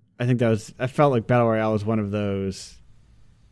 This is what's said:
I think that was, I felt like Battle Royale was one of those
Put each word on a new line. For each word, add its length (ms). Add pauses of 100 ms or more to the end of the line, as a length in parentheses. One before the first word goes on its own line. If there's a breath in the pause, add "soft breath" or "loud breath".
(180)
I 80
think 140
that 80
was, 320
I 80
felt 240
like 160
Battle 180
Royale 260
was 120
one 160
of 100
those 640 (760)